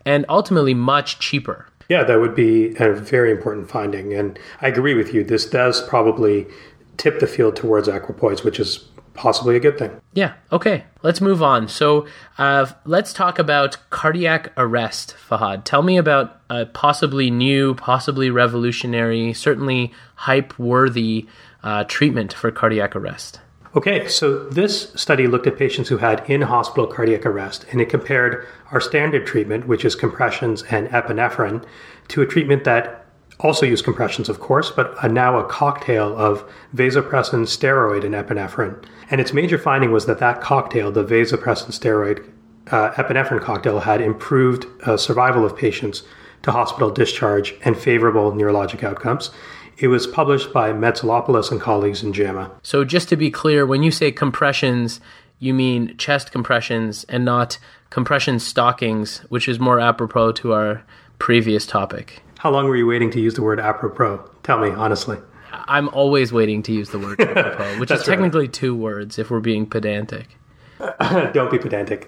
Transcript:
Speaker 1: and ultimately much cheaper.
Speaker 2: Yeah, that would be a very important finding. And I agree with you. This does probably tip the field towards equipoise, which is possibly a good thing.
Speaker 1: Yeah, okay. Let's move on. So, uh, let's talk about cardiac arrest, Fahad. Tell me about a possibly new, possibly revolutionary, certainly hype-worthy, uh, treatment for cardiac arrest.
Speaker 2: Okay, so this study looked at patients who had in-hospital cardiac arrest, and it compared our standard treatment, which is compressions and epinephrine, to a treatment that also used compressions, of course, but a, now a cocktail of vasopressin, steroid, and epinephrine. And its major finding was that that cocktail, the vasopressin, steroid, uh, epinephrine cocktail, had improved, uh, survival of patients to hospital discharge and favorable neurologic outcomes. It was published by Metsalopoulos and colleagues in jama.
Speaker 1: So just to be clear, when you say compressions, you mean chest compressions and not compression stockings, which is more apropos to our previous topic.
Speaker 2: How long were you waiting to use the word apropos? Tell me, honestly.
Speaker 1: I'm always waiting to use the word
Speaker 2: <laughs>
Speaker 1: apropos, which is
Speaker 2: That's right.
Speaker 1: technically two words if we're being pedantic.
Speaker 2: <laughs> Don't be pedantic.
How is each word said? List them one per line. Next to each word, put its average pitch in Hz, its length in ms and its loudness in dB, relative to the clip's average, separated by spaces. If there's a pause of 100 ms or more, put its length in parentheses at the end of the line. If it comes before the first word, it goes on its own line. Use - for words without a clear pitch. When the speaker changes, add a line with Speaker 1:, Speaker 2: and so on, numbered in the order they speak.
Speaker 1:
and 143 240 0
ultimately 160 460 2
much 131 440 0
cheaper. - 480 -6 (220)
Speaker 2:
Yeah, 165 160 4
that 113 160 6
would 117 160 0
be 113 400 4
a 110 160 4
very 113 400 2
important 104 360 -6
finding. 101 460 -4
And 101 240 -4 (220)
I 131 80 0
agree 131 260 2
with 110 180 0
you. 107 120 2
This 110 200 0
does 123 380 2
probably 107 640 2 (520)
tip - 200 0
the - 80 2
field 110 300 0
towards 107 320 0
equipoise, 98 560 -4
which 107 160 -2
is - 260 -6 (280)
possibly 120 420 2
a 120 40 2
good 143 160 2
thing. 110 140 -6 (240)
Speaker 1:
Yeah, 190 200 0 (180)
okay. 170 320 0 (180)
Let's 170 180 2
move 190 220 4
on. 123 240 4
So, 147 400 2 (320)
uh, 139 280 2 (180)
let's 180 280 0
talk 180 280 -2
about 143 360 2 (140)
cardiac 160 640 0
arrest, 117 600 -2 (120)
Fahad. 104 360 -2
Tell 143 180 2
me 185 140 4
about 147 520 2
a 120 160 -4
possibly 139 640 0
new, 135 460 2
possibly 131 560 -2
revolutionary, 117 1040 0
certainly 131 600 -2 (220)
hype-worthy, 123 1120 0 (380)
uh, 104 240 -2
treatment 120 440 0
for 113 200 -4
cardiac 107 420 0
arrest. - 460 -10 (360)
Speaker 2:
Okay, 190 320 0
so 139 400 0
this 196 460 -2
study 131 340 2
looked 120 180 2
at 139 100 0
patients 131 320 -2
who 135 100 0
had 113 300 0
in-hospital 120 600 2
cardiac 113 360 0
arrest, 98 460 -4
and 123 100 0
it 113 80 2
compared 127 560 0 (280)
our 127 80 2
standard 147 480 0
treatment, 113 400 -2
which 113 160 0
is 110 100 2
compressions 113 720 -2
and 101 240 -2
epinephrine, 113 760 -2 (440)
to 151 120 -2
a 135 60 4
treatment 139 380 2
that - 420 0 (320)
also 151 260 2
used 120 200 2
compressions, 113 440 -2
of 104 120 -6
course, 151 320 0
but - 200 0 (120)
a, 117 40 4
now 123 300 4
a 104 60 0
cocktail 113 760 0
of 104 260 2 (300)
vasopressin, 127 720 0
steroid, 113 580 0
and 104 80 -4
epinephrine. 101 720 -6 (240)
And 131 120 0
its 127 120 -2
major 160 240 2
finding 135 360 2
was 107 140 2
that 113 120 0
that 123 220 0
cocktail, 123 500 0
the 104 140 0
vasopressin, 117 640 0
steroid, 107 580 -2 (440)
uh, 110 220 2
epinephrine 127 460 0
cocktail, 104 380 -2
had 107 220 0
improved, 127 640 0 (160)
uh, 110 140 2
survival 127 480 2
of 101 120 -2
patients 104 460 -4 (400)
to - 80 0
hospital 120 400 0
discharge 104 640 0 (100)
and 113 120 2
favorable 110 560 2
neurologic 104 500 0
outcomes. - 480 -4 (500)
It 135 80 2
was 123 180 2
published 139 460 0
by 113 200 0
Metsalopoulos 113 800 0
and 110 80 -2
colleagues 101 440 0
in 104 100 -6
jama. 95 380 -4 (120)
Speaker 1:
So 139 220 0
just 165 240 -2
to 170 80 2
be 147 140 2
clear, 147 340 2
when 135 180 2
you 160 80 4
say 151 220 0
compressions, 127 880 0 (380)
you 131 160 -2
mean 127 420 0
chest - 360 -2
compressions 113 720 -2
and 123 200 -2
not 120 340 0 (300)
compression 131 500 0
stockings, 113 840 -2 (100)
which 120 180 -2
is 117 100 -2
more 123 220 4
apropos 117 520 0
to 117 200 -2
our 107 300 -2 (360)
previous 110 480 2
topic. - 560 -6 (160)
Speaker 2:
How 156 120 0
long 139 160 2
were 131 100 2
you 117 100 4
waiting 117 260 2
to 120 80 -2
use 110 140 0
the 123 80 -4
word 107 160 0
apropos? 107 720 -2 (120)
Tell 120 160 0
me, 107 100 0
honestly. 104 480 -2 (340)
Speaker 1:
I'm 143 380 -2
always 139 420 2
waiting 107 340 0
to 113 80 -4
use 104 180 -4
the 104 80 -8
word 98 220 -8
Speaker 2:
<laughs> - 0 -
Speaker 1:
apropos, 202 600 -2
which 123 100 -2
is 139 100 2
Speaker 2:
That's - 80 -4
right. 190 80 2
Speaker 1:
technically 160 320 2
two 127 280 -4
words 107 420 -8
if 110 120 -4
we're 117 100 0
being 110 240 0
pedantic. 107 720 -6 (420)
Speaker 2:
<laughs> - 540 -2
Don't 127 180 2
be 123 80 0
pedantic. 104 500 -4